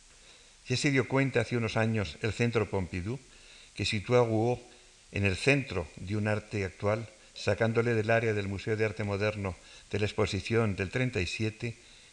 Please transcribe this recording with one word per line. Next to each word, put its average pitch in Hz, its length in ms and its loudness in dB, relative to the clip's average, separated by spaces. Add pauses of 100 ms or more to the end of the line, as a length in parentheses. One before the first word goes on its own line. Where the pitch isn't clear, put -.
(680)
Ya 123 80 0
se 147 140 2
dio 131 180 2
cuenta 131 320 2
hace 120 160 -2
unos 113 220 0
años 110 420 0
el 107 140 -2
Centro 117 340 2
Pompidou, 95 500 -4 (560)
que 104 120 -2
sitúa 113 340 2
a 120 40 6
Rouault 113 360 0 (520)
en 101 120 0
el 95 120 2
centro 117 600 0
de 98 200 -6
un 107 120 0
arte 104 380 -2
actual, 107 420 -2 (240)
sacándole 113 640 2
del 110 160 2
área 113 240 4
del 101 120 -2
Museo 101 300 -2
de 107 80 2
Arte 107 200 -2
Moderno 101 520 -2 (340)
de 101 100 -2
la 107 40 4
exposición 104 720 0
del 95 140 -4
treinta 127 320 -2
y 90 40 -2
siete, 110 520 -6 (340)